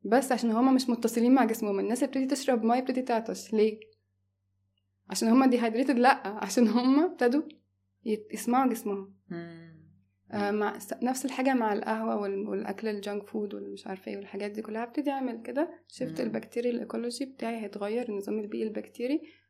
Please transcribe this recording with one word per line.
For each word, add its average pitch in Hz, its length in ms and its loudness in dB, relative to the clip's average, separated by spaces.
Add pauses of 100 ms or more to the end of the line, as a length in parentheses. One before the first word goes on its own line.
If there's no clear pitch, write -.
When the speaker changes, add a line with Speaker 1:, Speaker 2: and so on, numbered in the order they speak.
Speaker 1:
بس 254 280 2
عشان 233 180 0
هما 240 220 4
مش 262 160 4
متصلين 233 460 4
مع 262 100 8
جسمهم. 214 360 0
الناس 208 180 -2
اللي 277 120 0
بتبتدي 269 240 0
تشرب 247 300 0
ميه 240 160 4
بتبتدي 254 220 -2
تعطش 226 520 -4
ليه؟ 214 260 2 (1300)
عشان 226 180 0
هما 262 180 8
ديهايدريتد؟ 240 520 2
لا، 247 280 6
عشان 208 420 2
هما 262 360 4
ابتدوا 269 380 2 (640)
يت-، 214 300 -4
يسمعوا 240 360 2
جسمهم. 196 440 -6 (140)
Speaker 2:
مم. 165 480 -14 (540)
Speaker 1:
آه، 202 200 -2
مع 208 280 -2
س-، - 240 -10
نفس 254 220 -2
الحاجه 262 300 0
مع 220 180 2
القهوه 220 440 -2
وال-، 196 320 -4
والاكل 208 400 -6
الجانك 202 380 -6
فود 208 280 -6
والمش 202 320 -12
عارفه 190 240 -10
ايه 202 60 -8
والحاجات 202 340 -8
دي 214 120 -10
كلها. 220 200 -8
ابتدي 277 280 -4
اعمل 247 320 -6
كده 262 280 -4 (180)
شفت 320 320 -8
Speaker 2:
مم. 247 60 -2
Speaker 1:
البكتيريا 226 440 -4
الايكولوجي 233 540 -6
بتاعي 233 380 -8
هيتغير، 208 460 -4
النظام 208 300 -4
البيئي 220 240 -4
البكتيري، 240 600 -4 (280)